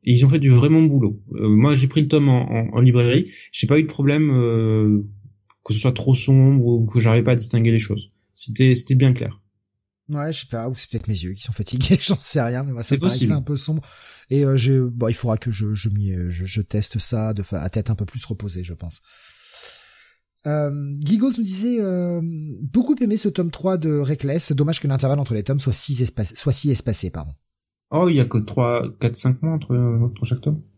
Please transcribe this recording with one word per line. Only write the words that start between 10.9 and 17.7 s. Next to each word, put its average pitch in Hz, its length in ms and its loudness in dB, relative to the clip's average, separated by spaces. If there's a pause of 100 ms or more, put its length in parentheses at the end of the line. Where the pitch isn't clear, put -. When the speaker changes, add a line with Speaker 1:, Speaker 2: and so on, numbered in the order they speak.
Speaker 2:
mes 107 60 -2
yeux 90 200 -6
qui 98 100 -12
sont 113 100 -8
fatigués, 127 440 0
<laughs> - 40 -2
j'en - 160 -2
sais - 240 0
rien, 123 220 -4
mais 139 80 -6
moi, 117 100 -8
ça - 80 -6
Speaker 1:
C'est 143 60 2
Speaker 2:
me 135 60 -4
paraissait 180 180 0
Speaker 1:
possible. 127 180 2
Speaker 2:
un 131 40 -2
peu 147 160 -4
sombre. 156 260 -4 (460)
Et, 139 140 2
euh, 135 120 2
j'ai, 131 240 4
bon, 120 300 -2
il 117 40 -2
faudra 113 240 -2
que 120 140 -6
je, 104 240 -4
je 104 140 -4
m'y, 101 240 -2
euh, 87 180 -4
je, 87 140 -6
je 104 160 -4
teste 104 360 -4
ça 110 380 -2
de 101 80 -6
fa-, 90 180 -8
à 82 80 -4
tête 110 200 -4